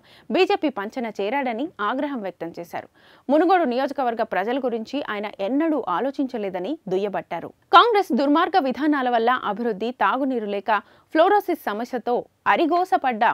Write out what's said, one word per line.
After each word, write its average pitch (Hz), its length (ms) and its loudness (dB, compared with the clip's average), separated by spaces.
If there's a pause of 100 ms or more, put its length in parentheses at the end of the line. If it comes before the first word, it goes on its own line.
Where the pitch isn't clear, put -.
(360)
బీజేపీ 370 440 2
పంచన 226 260 -6 (160)
చేరాడని 247 460 -2 (220)
ఆగ్రహం 269 380 -4
వ్యక్తం 170 320 -10
చేశారు. 170 300 -12 (420)
మునుగోడు 339 420 4
నియోజకవర్గ 247 500 -2 (120)
ప్రజల 220 220 0 (100)
గురించి 233 320 -4 (160)
ఆయన 208 120 -6 (220)
ఎన్నడూ 294 320 0 (160)
ఆలోచించలేదని 226 800 -4 (180)
దుయ్యబట్టారు. 180 580 -4 (260)
కాంగ్రెస్ 403 440 6
దుర్మార్గ 320 360 2 (120)
విధానాల 262 480 0
వల్ల - 20 2 (320)
అభివృద్ధి, 220 400 -4 (140)
తాగునీరు 240 500 0
లేక 202 160 -4 (420)
ఫ్లోరోసిస్ 370 540 4
సమస్యతో 240 460 -4 (380)
అరిగోసపడ్డ 294 840 0